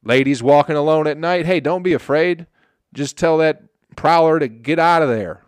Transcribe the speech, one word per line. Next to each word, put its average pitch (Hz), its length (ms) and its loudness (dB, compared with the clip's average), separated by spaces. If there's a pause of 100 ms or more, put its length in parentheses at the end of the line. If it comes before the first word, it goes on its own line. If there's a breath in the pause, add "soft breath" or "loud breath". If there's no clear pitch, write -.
Ladies 131 400 0
walking 147 320 2
alone 156 320 0
at 151 100 -4
night, 170 280 -4
hey, 180 140 0
don't 175 240 -4
be 180 100 0
afraid. 165 520 -2 (480)
Just 139 240 -8
tell 160 200 2
that 156 260 0 (320)
prowler 160 420 2
to 147 100 -2
get 117 320 -4
out 165 220 2
of 147 80 0
there. 104 380 -6